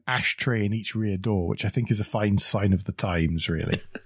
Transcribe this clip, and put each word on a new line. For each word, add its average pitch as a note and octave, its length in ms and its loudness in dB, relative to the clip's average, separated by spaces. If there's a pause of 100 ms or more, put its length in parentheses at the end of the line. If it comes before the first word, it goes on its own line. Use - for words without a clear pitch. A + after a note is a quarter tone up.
ashtray A#2+ 580 0
in G#2 80 0
each A2 220 -4
rear G#2+ 220 0
door, F#2+ 300 0
which - 180 -2
I G#2+ 40 0
think A#2+ 200 0
is G#2 100 0
a G#2+ 60 -2
fine G#2 320 2
sign G2 360 2
of F#2+ 120 2
the G2+ 60 -4
times, E2 580 0
really. E2 320 -2 (240)